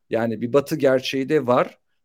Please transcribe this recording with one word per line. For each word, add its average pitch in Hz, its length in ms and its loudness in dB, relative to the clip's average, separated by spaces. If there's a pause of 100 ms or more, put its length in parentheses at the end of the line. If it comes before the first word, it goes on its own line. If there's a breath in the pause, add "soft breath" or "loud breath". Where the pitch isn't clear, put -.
Yani 110 320 -2
bir 117 120 -4
Batı 143 220 0
gerçeği 131 540 0
de 143 180 0
var. 131 320 0 (260)